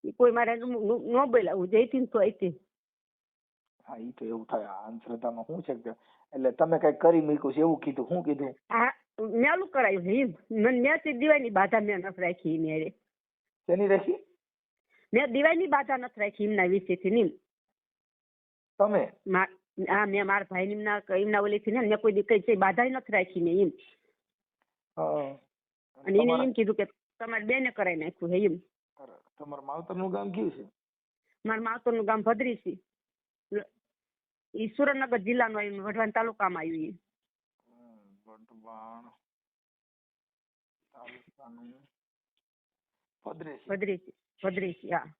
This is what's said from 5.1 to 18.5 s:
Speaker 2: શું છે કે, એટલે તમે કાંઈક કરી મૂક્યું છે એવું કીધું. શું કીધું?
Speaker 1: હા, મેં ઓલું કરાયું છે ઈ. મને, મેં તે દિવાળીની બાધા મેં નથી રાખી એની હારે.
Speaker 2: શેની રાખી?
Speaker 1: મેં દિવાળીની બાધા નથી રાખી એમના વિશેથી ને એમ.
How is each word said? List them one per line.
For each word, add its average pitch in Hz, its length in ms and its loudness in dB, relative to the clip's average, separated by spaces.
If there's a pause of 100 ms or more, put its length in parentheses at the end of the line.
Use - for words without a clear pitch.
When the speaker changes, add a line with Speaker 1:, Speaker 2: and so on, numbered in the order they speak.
Speaker 2:
શું 165 160 -8
છે 135 120 -6
કે, 117 180 -10 (400)
એટલે 131 200 2
તમે 160 260 4
કાંઈક 151 220 4
કરી 165 200 8
મૂક્યું 147 340 0
છે 151 60 0
એવું 160 200 4
કીધું. 131 280 -6
શું 175 160 -2
કીધું? 139 300 -4 (140)
Speaker 1:
હા, 233 220 2 (420)
મેં 254 200 4
ઓલું 381 180 -2
કરાયું 196 340 2
છે 190 80 0
ઈ. 262 140 2 (240)
મને, 233 300 2
મેં 302 200 2
તે 302 120 -4
દિવાળીની 269 380 2
બાધા 202 300 4
મેં 208 200 -2
નથી 185 220 -8
રાખી 175 320 -2
એની 160 180 -2
હારે. 160 180 -4 (760)
Speaker 2:
શેની 190 200 2
રાખી? 196 300 2 (960)
Speaker 1:
મેં 247 200 2
દિવાળીની 311 440 2
બાધા 285 220 -2
નથી 247 220 -12
રાખી 208 240 -2
એમના 196 240 2
વિશેથી 185 420 0
ને 233 100 4
એમ. 175 100 2 (1500)